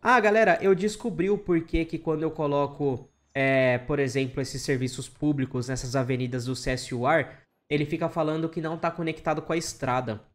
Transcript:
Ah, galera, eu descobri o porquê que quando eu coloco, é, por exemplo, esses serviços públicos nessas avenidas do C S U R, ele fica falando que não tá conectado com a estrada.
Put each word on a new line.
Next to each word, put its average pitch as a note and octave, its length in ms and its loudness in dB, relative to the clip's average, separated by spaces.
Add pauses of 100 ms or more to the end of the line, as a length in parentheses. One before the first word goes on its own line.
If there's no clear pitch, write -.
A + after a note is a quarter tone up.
Ah, B3 200 6
galera, G#3 420 6
eu F#3+ 120 8
descobri F#3 540 -2
o G3+ 80 4
porquê E3 480 0
que D#3+ 140 -8
quando D#3 240 -2
eu D#3+ 80 0
coloco, C#3+ 760 -2 (260)
é, C3 440 4
por C#3 200 -2
exemplo, C3+ 420 0
esses C3 220 -6
serviços B2+ 460 -2
públicos C3 600 -2
nessas C3 280 -4
avenidas B2+ 500 -2
do B2+ 100 -2
C C3+ 140 -4
S B2+ 240 -4
U B2 120 -2
R, D3+ 200 2 (440)
ele D3 140 0
fica D#3+ 240 -4
falando D#3+ 400 -2
que D#3+ 120 -6
não D#3+ 180 -4
tá E3+ 120 -2
conectado D#3+ 520 -4
com D#3+ 100 -6
a D#3+ 40 0
estrada. B2 640 -4 (140)